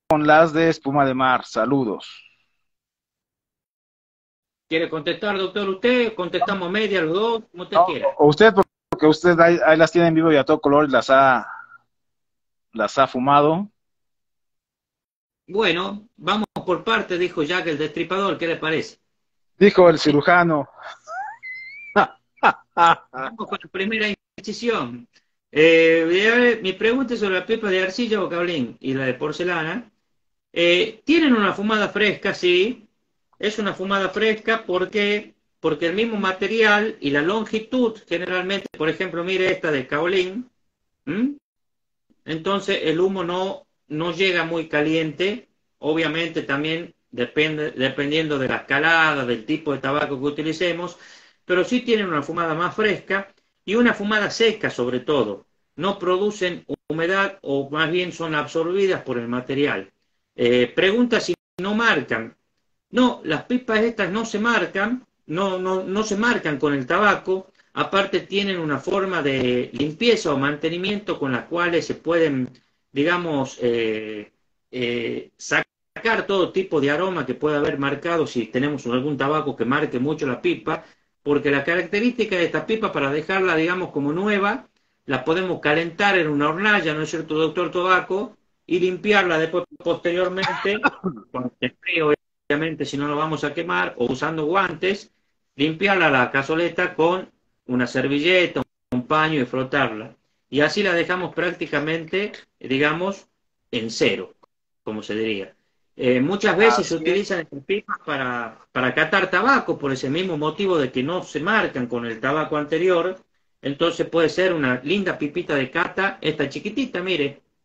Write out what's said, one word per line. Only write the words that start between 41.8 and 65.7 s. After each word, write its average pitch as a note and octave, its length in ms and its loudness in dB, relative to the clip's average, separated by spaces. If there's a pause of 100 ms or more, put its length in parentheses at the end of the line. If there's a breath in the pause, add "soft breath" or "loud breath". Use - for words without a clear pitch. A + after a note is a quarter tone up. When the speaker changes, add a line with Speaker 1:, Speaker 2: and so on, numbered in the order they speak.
Speaker 2:
Entonces F#3+ 580 -2
el D#3 160 0
humo F#3+ 240 0
no, F#3 440 -4 (200)
no D#3+ 240 -4
llega F3 320 0
muy E3 240 -4
caliente, D#3+ 800 -2 (320)
obviamente D#3+ 640 -2
también D#3 500 -4 (180)
depende, D3+ 600 -2
dependiendo D3 680 -2
de B2+ 80 -2
la A#2 100 -2
escalada, D3+ 680 2
del A#2 200 -4
tipo D3+ 260 -2
de C3 80 -2
tabaco C#3+ 400 -2
que C3+ 60 -6
utilicemos, D#3+ 720 -4 (480 soft breath)
pero F3+ 180 2
sí B3 180 0
tienen G#3+ 260 0
una D3+ 160 -2
fumada E3 320 -2
más F3 200 -2
fresca G3 580 -2 (300)
y G3 120 -4
una A#3 180 4
fumada G#3 380 -2
seca G#3+ 400 0
sobre B2 300 -2
todo. A2 440 0 (300)
No F#3+ 240 -4
producen F#3 640 -2 (240)
humedad F#3+ 540 0
o C#3 260 -2
más D#3 220 0
bien F3+ 200 -2
son E3 220 -6
absorbidas E3 680 -2
por A#2+ 160 -4
el A#2 80 -6
material. B2 640 -2 (440)
Eh, A#2+ 400 2
pregunta A3 460 2
si F3 140 -4 (260)
no G3+ 140 -4
marcan. C3 600 -2 (540)
No, B3 360 2
las D3+ 180 -2
pipas A#3+ 380 -2
estas G#3+ 300 -2
no A3 140 -2
se G#3 140 -6
marcan, G#3+ 640 -2 (200)
no, F#3 340 -2
no, F#3 240 -2